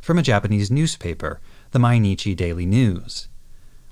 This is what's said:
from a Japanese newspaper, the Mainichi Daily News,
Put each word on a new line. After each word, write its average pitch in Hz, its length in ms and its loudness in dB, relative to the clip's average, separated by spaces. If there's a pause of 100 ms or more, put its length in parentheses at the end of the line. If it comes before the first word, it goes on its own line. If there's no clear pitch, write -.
from 170 180 2
a 160 40 2
Japanese 101 460 2
newspaper, 117 720 -2 (300)
the 131 80 2
Mainichi 104 560 2
Daily 87 320 -2
News, 104 600 0 (640)